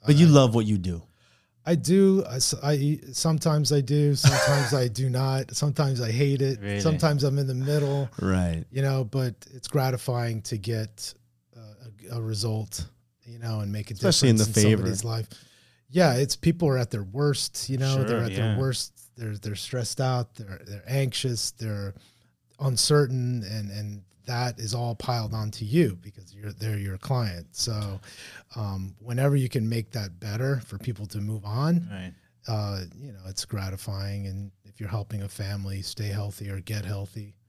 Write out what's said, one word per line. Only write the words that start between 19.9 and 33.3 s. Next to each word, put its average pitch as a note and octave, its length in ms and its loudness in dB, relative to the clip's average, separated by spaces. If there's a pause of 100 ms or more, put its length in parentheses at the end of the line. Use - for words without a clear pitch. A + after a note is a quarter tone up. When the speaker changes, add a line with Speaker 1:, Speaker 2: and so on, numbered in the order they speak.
Speaker 2:
out. B2+ 340 0
They're, G2 320 -14
they're G2+ 220 -14
anxious. B2+ 640 -2
They're G2+ 420 -6 (680)
uncertain, B2+ 840 2
and, G#2 260 -8
and G#2 320 -10 (240)
that B2 320 -4
is G#2+ 160 -6
all A#2+ 200 -2
piled A2 400 -4
onto A2 300 -6
you A2+ 360 2
because G2 340 -20
you're, G#2 180 -12
they're G#2+ 260 -4
your G2 200 -6
client. G#2 540 -2
So, G#2 480 -6 (560)
um, F#2+ 440 -6
whenever B2+ 360 0
you B2+ 120 2
can A2+ 200 -2
make A2+ 240 -2
that G2 280 -8
better A#2+ 460 -2
for G2+ 120 -12
people G#2 280 -8
to G#2+ 120 -10
move G#2 260 -6
on, C#3+ 460 0
Speaker 3:
Right. F#2 220 -12 (360)
Speaker 2:
uh, G#2 360 -4 (120)
you B2+ 160 -16
know, F#2+ 140 -20
it's G2 180 -10